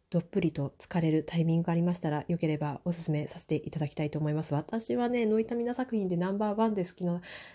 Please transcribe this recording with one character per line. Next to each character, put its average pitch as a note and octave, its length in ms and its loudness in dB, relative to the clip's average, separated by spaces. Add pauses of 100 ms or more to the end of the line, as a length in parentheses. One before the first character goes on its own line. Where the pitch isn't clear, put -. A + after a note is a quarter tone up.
(120)
ど F3 80 2
っ E3+ 40 0
ぷ - 180 -2
り E3+ 100 2
と C#3 260 -4
浸 - 100 -16
か - 120 0
れ D#3+ 100 4
る D#3 140 4
タ - 140 -4
イ E3 80 4
ミ E3 100 4
ン E3 60 4
グ E3+ 60 -4
が E3+ 60 2
あ - 20 2
り E3+ 60 4
ま F3 120 2
し F3 60 -4
た D#3+ 100 0
ら、 D3 180 0
よ E3+ 100 0
け E3 100 0
れ D3+ 100 2
ば D3 280 -4
お F3 60 2
す E3+ 100 -6
す D#3+ 100 -2
め D3 160 0
さ - 120 -14
せ - 80 -14
て D#3+ 80 2
い - 160 -4
た - 80 -4
だ D3 80 2
き - 80 -10
た D#3 80 0
い D3 80 -2
と D3+ 80 -4
思 D3+ 100 0
い D3+ 40 2
ま D#3 100 0
す。 D#3+ 100 -4
私 A3+ 420 -2
は A#3+ 140 2
ね、 A#3+ 160 2
ノ G#3+ 140 4
イ A3+ 60 2
タ A#3+ 100 -4
ミ A#3 80 0
ナ A#3+ 100 0
作 B3+ 220 -2
品 G3+ 120 2
で F3+ 100 0
ナ F3+ 140 2
ン G3 60 -2
バ G#3 160 0
ー G#3 60 0
ワ A3+ 80 4
ン G#3+ 60 2
で F#3+ 120 2
好 - 80 -8
き F3+ 120 -4
な F3 160 0 (340)